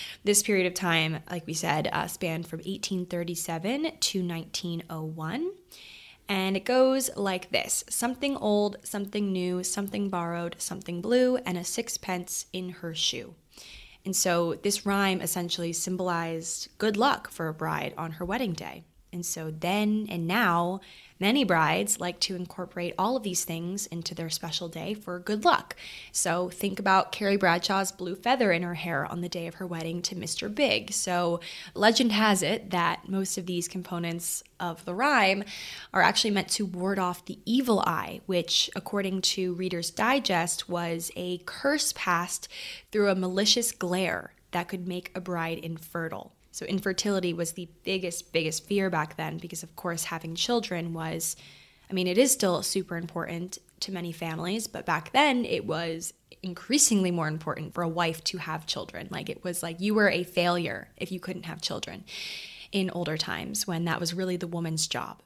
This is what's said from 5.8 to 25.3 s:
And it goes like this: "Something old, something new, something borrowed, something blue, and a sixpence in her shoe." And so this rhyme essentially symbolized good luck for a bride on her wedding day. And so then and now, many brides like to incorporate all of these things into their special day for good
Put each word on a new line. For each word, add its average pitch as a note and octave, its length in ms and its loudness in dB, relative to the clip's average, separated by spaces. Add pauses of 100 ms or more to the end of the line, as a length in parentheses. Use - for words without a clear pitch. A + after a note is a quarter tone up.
And F#3+ 280 0
it G3 80 -4
goes C4 500 6
like F#3+ 380 -2
this: - 360 0
"Something B3+ 480 -2
old, G#3 460 2
something G3+ 480 -2
new, F3+ 320 0
something G3+ 460 -2
borrowed, E3+ 500 -2
something - 420 -6
blue, B3+ 360 6
and F#3 200 -2
a F3 60 -4
sixpence - 880 -4
in F#3 180 -6
her E3+ 220 -8
shoe." C3 440 -2 (680)
And F#3+ 120 -2
so E3+ 380 4
this - 300 0
rhyme G3 360 4
essentially E3+ 520 -2
symbolized E3+ 960 -2 (100)
good G#3 180 2
luck B3 340 4
for - 160 -4
a D#3 80 -4
bride D#3 420 -2
on E3 160 -6
her D#3+ 120 -8
wedding G3+ 300 0
day. D#2 280 -10 (280)
And F3 140 -8
so D#3+ 260 -6
then G#3 600 2
and E3+ 160 -2
now, F3+ 540 2 (380)
many A#3 240 4
brides F3 560 4
like F3 220 -4
to F#3+ 160 -2
incorporate F3 600 -6
all G#3 180 2
of A#3+ 60 -4
these F3+ 200 -2
things F3 440 -6
into E3+ 280 -6
their E3 140 -6
special E3 400 -4
day E3 240 -6
for F3+ 260 -8
good G#3+ 280 0